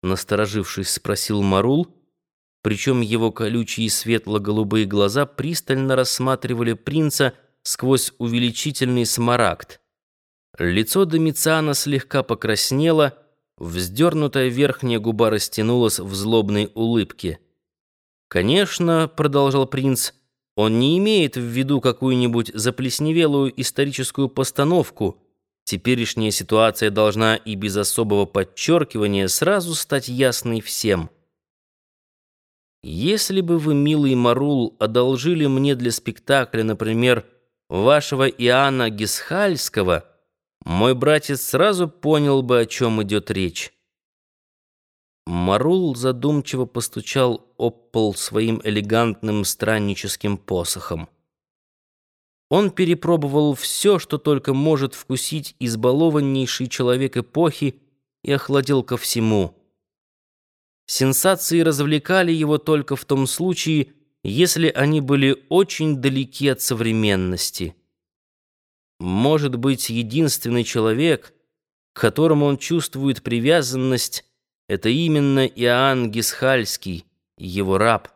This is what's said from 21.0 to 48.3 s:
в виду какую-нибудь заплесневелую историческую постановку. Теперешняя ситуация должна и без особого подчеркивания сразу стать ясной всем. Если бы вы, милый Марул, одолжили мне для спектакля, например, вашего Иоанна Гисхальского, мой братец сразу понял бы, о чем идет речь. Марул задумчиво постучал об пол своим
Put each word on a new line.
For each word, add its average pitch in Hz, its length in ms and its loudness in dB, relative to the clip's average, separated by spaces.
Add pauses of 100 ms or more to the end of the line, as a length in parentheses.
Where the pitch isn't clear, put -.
в 123 60 -4
виду 131 380 -2
какую-нибудь 123 720 0
заплесневелую 139 1080 0
историческую 135 680 -2
постановку. 139 880 -2 (460)
Теперешняя 110 680 -2
ситуация 107 600 0
должна 107 460 2
и 107 180 -8
без 98 220 -4
особого 104 500 0
подчеркивания 101 1040 0
сразу 170 460 0
стать 139 340 -4
ясной 123 520 -2
всем. 92 500 -2 (1700)
Если 190 580 -2
бы 170 180 0
вы, 151 160 0
милый 143 400 2
Марул, 123 640 0
одолжили 131 680 0
мне 135 280 2
для 123 160 -2
спектакля, 117 720 -2
например, 113 640 0 (440)
вашего 135 580 2
Иоанна 123 600 2
Гисхальского, 107 1120 -2 (600)
мой 104 300 2
братец 143 460 0
сразу 180 480 0
понял 147 540 0
бы, 123 180 2
о 113 60 2
чем 113 360 -2
идет 101 280 -2
речь. 95 420 -6 (1500)
Марул 123 720 0
задумчиво 131 680 -2
постучал 123 800 -4 (120)
об - 320 -4
пол 107 240 0
своим 110 480 -2